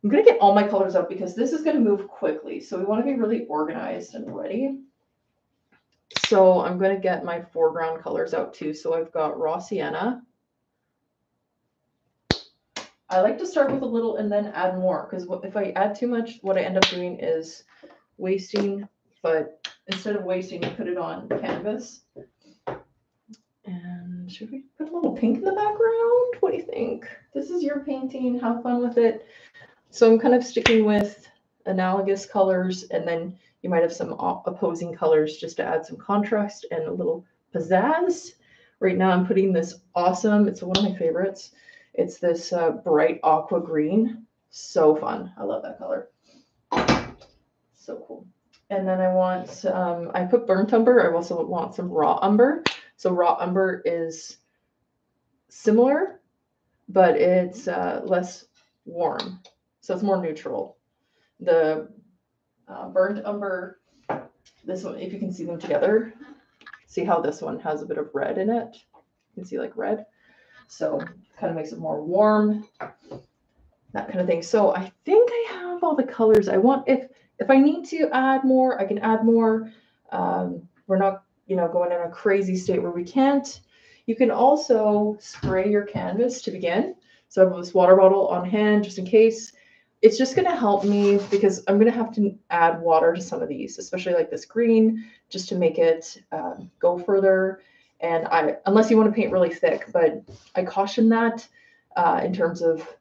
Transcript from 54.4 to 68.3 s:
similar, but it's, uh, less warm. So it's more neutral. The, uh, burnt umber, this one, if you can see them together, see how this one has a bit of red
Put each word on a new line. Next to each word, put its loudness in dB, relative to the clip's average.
similar, 2
but 4
it's, 0
uh, -4
less -4
warm. -6
So -8
it's -6
more 0
neutral. -8
The, 0
uh, -14
burnt 0
umber, -8
this -8
one, -10
if -10
you -12
can -6
see -10
them -8
together, 0
see -6
how 0
this -6
one -8
has -6
a -14
bit -6
of -8
red -4